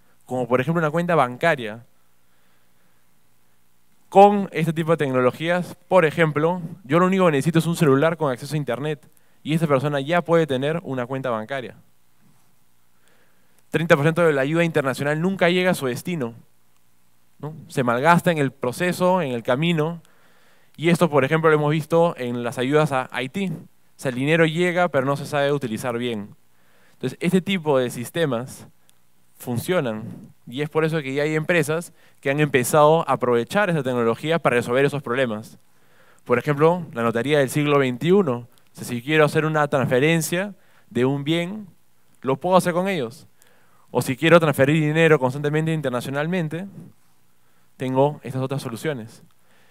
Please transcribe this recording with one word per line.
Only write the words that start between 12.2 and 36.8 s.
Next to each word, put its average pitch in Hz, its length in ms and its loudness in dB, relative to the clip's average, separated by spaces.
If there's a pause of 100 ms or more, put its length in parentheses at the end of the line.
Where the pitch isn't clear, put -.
Treinta 160 260 2
por 143 80 2
ciento 160 180 0
de 160 120 4
la 135 80 0
ayuda 160 240 0
internacional 147 560 -2
nunca 185 280 0
llega 180 220 2
a 170 40 0
su 135 120 -4
destino, 123 460 -6 (1080)
¿no? 156 160 -12 (140)
Se 139 140 -2
malgasta 143 480 4
en 160 60 0
el 135 140 0
proceso, 180 680 -2
en 135 100 -4
el 117 120 -4
camino, 160 580 0 (720)
y 156 140 -2
esto, 170 200 4
por 143 140 4
ejemplo, 160 260 2
lo 156 60 6
hemos 147 160 2
visto 165 460 2
en 123 260 -6
las 117 140 -6
ayudas 143 340 2
a 127 220 -2
Haití. 131 340 -4
O - 540 -12
sea, 139 80 -6
el 123 60 -4
dinero 156 300 2
llega, 175 440 0
pero 135 160 0
no 139 100 -2
se 139 100 -8
sabe 143 260 -2
utilizar 120 460 -4
bien. 113 380 -6 (580)
Entonces, - 280 -8
este 180 200 0
tipo 156 380 0
de 123 100 0
sistemas 123 800 -6 (680)
funcionan, 120 640 -4 (420)
y 123 160 -10
es 147 80 -6
por 156 160 -2
eso 156 160 -2
que 135 120 -6
ya 143 100 -2
hay 156 120 -2
empresas 156 580 -2 (260)
que 139 100 -4
han 143 100 0
empezado 151 680 4
a 135 40 2
aprovechar 123 560 0
esa 160 140 0
tecnología 123 540 0
para 131 200 2
resolver 120 280 2
esos 139 160 -2
problemas. 120 560 -4 (680)
Por 123 120 0
ejemplo, 156 560 0